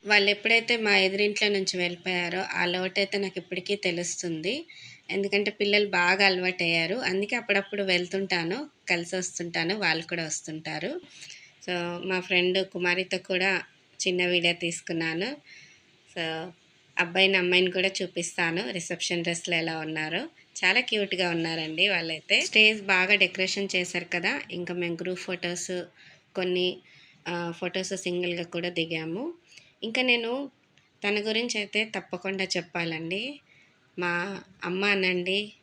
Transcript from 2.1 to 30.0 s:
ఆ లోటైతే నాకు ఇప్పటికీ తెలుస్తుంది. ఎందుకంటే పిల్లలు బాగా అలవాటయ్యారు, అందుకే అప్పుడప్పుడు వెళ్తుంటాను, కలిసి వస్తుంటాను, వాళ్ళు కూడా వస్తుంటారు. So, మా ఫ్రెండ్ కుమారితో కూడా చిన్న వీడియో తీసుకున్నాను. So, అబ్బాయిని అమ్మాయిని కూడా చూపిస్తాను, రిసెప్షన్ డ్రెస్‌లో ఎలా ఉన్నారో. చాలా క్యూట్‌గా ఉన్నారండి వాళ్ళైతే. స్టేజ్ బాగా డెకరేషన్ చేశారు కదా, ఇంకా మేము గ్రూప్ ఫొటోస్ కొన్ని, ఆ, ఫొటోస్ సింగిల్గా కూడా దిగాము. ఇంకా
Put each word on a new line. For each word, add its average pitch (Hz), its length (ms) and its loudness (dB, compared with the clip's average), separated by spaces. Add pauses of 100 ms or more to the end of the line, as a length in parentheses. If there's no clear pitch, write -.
ఆ 180 100 0
లోటైతే 185 540 0
నాకు 190 200 -2
ఇప్పటికీ 185 380 -4
తెలుస్తుంది. 175 800 -2 (560)
ఎందుకంటే 202 400 2
పిల్లలు 202 400 4
బాగా 185 360 6
అలవాటయ్యారు, 180 760 2
అందుకే 196 340 0
అప్పుడప్పుడు 202 460 -2
వెళ్తుంటాను, 180 760 0 (300)
కలిసి 170 280 -2
వస్తుంటాను, 170 600 -2
వాళ్ళు 165 300 0
కూడా 170 180 -4
వస్తుంటారు. 156 680 -6 (680)
So, 180 140 -4 (300)
మా 185 160 0
ఫ్రెండ్ 180 380 2 (120)
కుమారితో 180 480 0
కూడా 185 320 0 (500)
చిన్న 180 260 0
వీడియో 175 280 2
తీసుకున్నాను. 170 760 -4 (840)
So, 175 120 -6 (760)
అబ్బాయిని 190 400 4
అమ్మాయిని 180 340 4
కూడా 185 220 0
చూపిస్తాను, 175 800 -4
రిసెప్షన్ 175 540 -4
డ్రెస్‌లో 170 320 -2
ఎలా 165 220 -2
ఉన్నారో. 160 440 -4 (340)
చాలా 196 240 2
క్యూట్‌గా 196 500 0
ఉన్నారండి 165 580 -2
వాళ్ళైతే. 165 520 0
స్టేజ్ 220 420 6
బాగా 190 340 4
డెకరేషన్ 190 560 2
చేశారు 175 380 -2
కదా, 180 220 -2 (180)
ఇంకా 175 240 -6
మేము 175 260 -2
గ్రూప్ 180 260 -6
ఫొటోస్ 175 440 -6 (640)
కొన్ని, 180 340 0 (580)
ఆ, 175 80 -4 (160)
ఫొటోస్ 185 460 -4
సింగిల్గా 175 520 -4
కూడా 175 220 -4
దిగాము. 165 540 -4 (580)
ఇంకా 226 200 -2